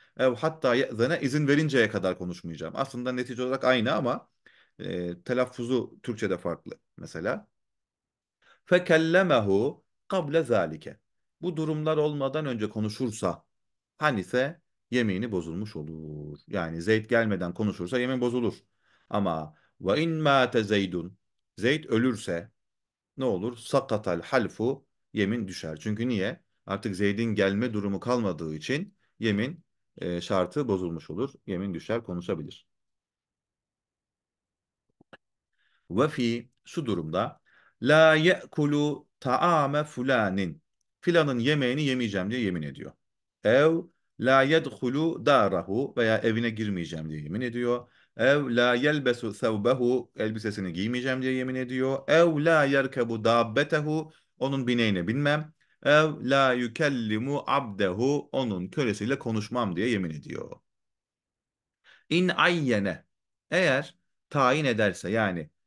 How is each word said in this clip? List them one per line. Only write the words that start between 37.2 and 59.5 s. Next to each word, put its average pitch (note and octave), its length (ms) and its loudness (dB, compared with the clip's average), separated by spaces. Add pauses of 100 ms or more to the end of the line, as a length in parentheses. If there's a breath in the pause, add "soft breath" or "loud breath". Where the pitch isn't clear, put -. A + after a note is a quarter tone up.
"la D#3 340 6
ye'kulu D3+ 920 0 (120)
ta'ame D3 640 2
fulanin", G#2 800 0 (380)
filanın D3+ 380 2
yemeğini C#3 440 2
yemeyeceğim A2 480 0
diye B2+ 100 -2
yemin F2+ 200 -2
ediyor. D2 300 -10 (520)
"Ev C#3+ 320 6 (440)
la C3 220 6
yedhulu C#3 840 0
darahu", G#2 720 2
veya A2 200 4
evine A#2 320 0
girmeyeceğim F2 600 -4
diye D2+ 120 -8
yemin F2 200 -6
ediyor. A#2+ 460 -4 (300 soft breath)
"Ev C3 380 2
la B2 200 6
yelbesu B2+ 580 0
sevbehu", A#2+ 840 0
elbisesini G#2+ 560 -4
giymeyeceğim B2 480 -2
diye C3 120 0
yemin B2+ 220 -4
ediyor. C3 520 -2
"Ev D#3 380 6
la D#3+ 180 6
yerkebu C3 600 0
dabbetehu", D3 880 2 (280 soft breath)
onun C3+ 280 -2
bineğine G#2+ 400 2
binmem. D3 460 0 (300)
"Ev D3+ 260 6 (200)
la C3+ 240 4
yükellimu B2 920 -2
abdehu", A#2 840 0
onun G#2 360 -2
kölesiyle B2+ 520 -2
konuşmam A2 560 -4